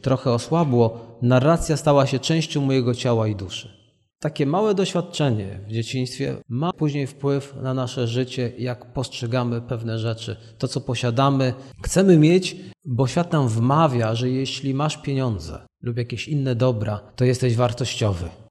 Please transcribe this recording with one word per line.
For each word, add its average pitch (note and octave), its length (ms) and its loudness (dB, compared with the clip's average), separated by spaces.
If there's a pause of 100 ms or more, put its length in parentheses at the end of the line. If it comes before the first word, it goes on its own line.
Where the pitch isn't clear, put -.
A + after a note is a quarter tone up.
trochę C3 280 0
osłabło, A#2+ 680 2 (220)
narracja C#3+ 540 4
stała C#3 300 4
się C3 120 0
częścią D#3 420 0
mojego C3+ 340 2
ciała A#2 340 0
i G#2 80 -2
duszy. F#2+ 320 -10 (520)
Takie D3 260 -2
małe G3+ 280 2
doświadczenie C#3+ 920 -2
w G#2+ 40 -8
dzieciństwie B2+ 640 -4 (120)
ma D3 240 -2
później D3 340 -2
wpływ C#3 560 -4
na C3 120 -4
nasze B2+ 320 -2
życie, A#2+ 520 -2
jak A#2+ 340 -8
postrzegamy A#2+ 680 -2
pewne A#2 380 -4
rzeczy. A2 380 -4 (220)
To, C3 100 -2
co C3+ 120 -4
posiadamy, C3 760 0 (280)
chcemy F#3 360 6
mieć, F3 380 4 (280)
bo B2+ 220 0
świat E3+ 260 -2
nam C#3+ 160 2
wmawia, A#2+ 680 2
że B2+ 160 -2
jeśli C3+ 440 -2
masz D3+ 240 -2
pieniądze A2+ 600 -4 (240)
lub A#2+ 140 -4
jakieś A#2 320 -6
inne C3+ 260 0
dobra, G#2+ 460 0 (160)
to C3 80 2
jesteś B2 320 2
wartościowy. A2+ 720 0 (220)